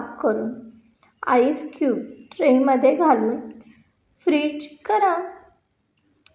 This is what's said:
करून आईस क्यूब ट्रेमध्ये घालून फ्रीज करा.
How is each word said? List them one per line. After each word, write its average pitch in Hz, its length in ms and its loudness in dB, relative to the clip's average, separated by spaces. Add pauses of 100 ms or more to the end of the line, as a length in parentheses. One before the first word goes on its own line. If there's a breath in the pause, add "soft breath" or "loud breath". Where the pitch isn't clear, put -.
(200)
करून 220 300 -2 (760 soft breath)
आईस 262 480 0
क्यूब 254 240 -2 (380)
ट्रेमध्ये 262 580 4
घालून 254 420 2 (920 loud breath)
फ्रीज 302 400 0 (180)
करा. 403 300 0 (1200)